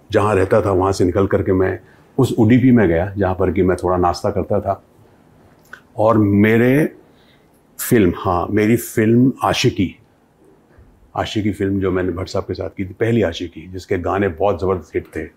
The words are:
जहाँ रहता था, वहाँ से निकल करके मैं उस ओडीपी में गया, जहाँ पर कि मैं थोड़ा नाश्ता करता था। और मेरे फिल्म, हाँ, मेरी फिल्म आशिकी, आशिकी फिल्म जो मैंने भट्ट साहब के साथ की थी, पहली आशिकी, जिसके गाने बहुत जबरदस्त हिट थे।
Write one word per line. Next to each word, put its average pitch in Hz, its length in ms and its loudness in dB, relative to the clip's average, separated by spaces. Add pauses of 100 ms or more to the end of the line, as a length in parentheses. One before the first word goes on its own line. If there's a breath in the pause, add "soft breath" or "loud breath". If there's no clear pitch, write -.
(120)
जहाँ 104 240 0
रहता 95 260 2
था, 98 100 -2
वहाँ 95 200 0
से 98 140 0
निकल 101 220 0
करके 98 260 -2
मैं 92 260 -2 (380 soft breath)
उस 127 220 0
ओडीपी 123 320 4
में 117 160 6
गया, 85 300 0
जहाँ 92 160 0
पर 92 180 -2
कि 92 120 0
मैं 90 140 2
थोड़ा 90 200 -2
नाश्ता 90 320 0
करता 95 300 -2
था। 98 240 -6 (1120 loud breath)
और 110 200 4
मेरे 110 800 2 (960 soft breath)
फिल्म, 120 280 4
हाँ, 87 320 -2
मेरी 107 280 2
फिल्म 117 560 2 (100)
आशिकी, 98 520 -2 (1200)
आशिकी 101 360 -2
फिल्म 98 280 -2
जो 92 120 0
मैंने 90 200 -2
भट्ट 92 180 -8
साहब 95 160 -6
के 95 80 -8
साथ 90 160 -8
की - 160 -10
थी, 95 80 -16
पहली 113 280 0
आशिकी, 82 460 -6
जिसके 92 300 -6
गाने 92 300 -2
बहुत 92 340 -2
जबरदस्त 92 340 -4
हिट 87 100 -4 (100)
थे। 80 60 -8 (160)